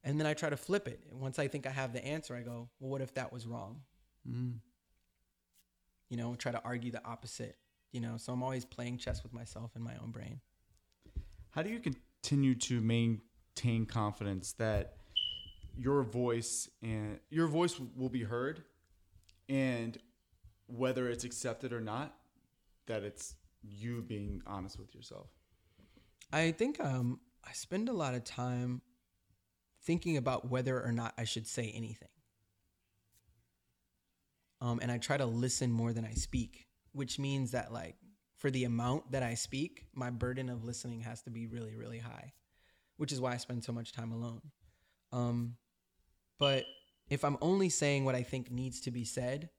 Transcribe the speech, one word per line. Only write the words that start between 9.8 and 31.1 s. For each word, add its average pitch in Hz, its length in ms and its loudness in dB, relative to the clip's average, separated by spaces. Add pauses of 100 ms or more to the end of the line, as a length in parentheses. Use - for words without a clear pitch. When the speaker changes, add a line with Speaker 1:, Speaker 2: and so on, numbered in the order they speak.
Speaker 1:
my 117 200 -6
own 117 80 -8
brain. 117 300 -10 (1080)
Speaker 2:
How 156 120 -2
do 202 80 0
you 233 80 -2
continue 139 760 2
to 123 240 2
maintain 113 1040 4
confidence 101 680 0
that 107 420 2 (760)
your 135 280 6
voice 117 680 2 (140)
and, 107 360 -2 (120)
your 165 160 4
voice 165 340 4 (160)
will 127 140 0
be 120 140 0
heard, 127 380 -2 (880)
and 127 480 2 (720)
whether 127 420 2
it's 120 160 -2
accepted 123 480 -4
or 117 80 -2
not, 113 340 -4 (760)
that 110 160 0
it's - 300 -8 (280)
you 113 400 -6
being 101 440 -4
honest 98 320 -6
with 104 160 -16
yourself? - 340 -14 (1000)
Speaker 1:
I 160 220 6
think, 254 260 2
um, 127 420 2 (220)
I - 100 -16
spend 214 360 -2
a 254 60 0
lot 143 200 2
of 123 100 0
time 123 580 -2 (1000)
thinking 165 360 2
about 127 320 2
whether 127 320 2
or 120 100 2
not 117 240 0